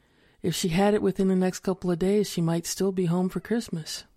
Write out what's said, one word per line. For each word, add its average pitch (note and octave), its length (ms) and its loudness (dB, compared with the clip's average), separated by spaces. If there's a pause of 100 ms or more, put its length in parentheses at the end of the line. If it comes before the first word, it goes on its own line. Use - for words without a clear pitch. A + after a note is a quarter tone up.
(420)
If F3+ 140 -2
she F#3 140 -2
had G3+ 220 4
it G#3 100 2
within F#3+ 260 2
the F#3+ 80 4
next F#3 240 0
couple F#3 320 -2
of E3+ 80 -2
days, G3 280 2
she - 120 -4
might E3 260 0
still F#3+ 240 -2
be F#3 160 0
home F3+ 220 2
for F3+ 100 -6
Christmas. - 680 -6 (100)